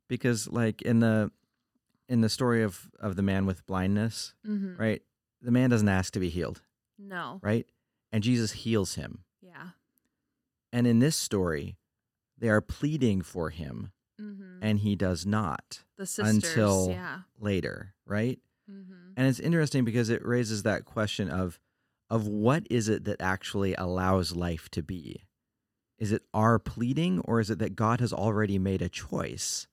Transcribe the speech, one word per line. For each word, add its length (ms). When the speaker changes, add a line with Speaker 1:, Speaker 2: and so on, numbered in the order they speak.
Speaker 1:
Because, 400
like, 340
in 180
the, 300
in 120
the 80
story 340
of, 280
of 160
the 60
man 240
with 200
blindness, 680
Speaker 2:
Mm-hmm. 300
Speaker 1:
right? 260
The 100
man 200
doesn't 180
ask 260
to 60
be 100
healed. 300
Speaker 2:
No. 440
Speaker 1:
Right? 240
And 100
Jesus 300
heals 420
him. 300
Speaker 2:
Yeah. 300
Speaker 1:
And 140
in 120
this 180
story, 600
they 120
are 120
pleading 640
for 280
him, 420
Speaker 2:
Mm-hmm. 420
Speaker 1:
and 160
he 160
does 320
not 560
Speaker 2:
The 100
sisters, 300
Speaker 1:
until 540
Speaker 2:
yeah. 300
Speaker 1:
later, 540
right? 320
Speaker 2:
Mm-hmm. 460
Speaker 1:
And 100
it's 140
interesting 440
because 240
it 160
raises 380
that 220
question 440
of, 300
of 200
what 420
is 180
it 180
that 140
actually 540
allows 600
life 340
to 140
be? 400
Is 140
it 100
our 280
pleading, 600
or 180
is 100
it 80
that 160
God 240
has 140
already 440
made 260
a 60
choice 840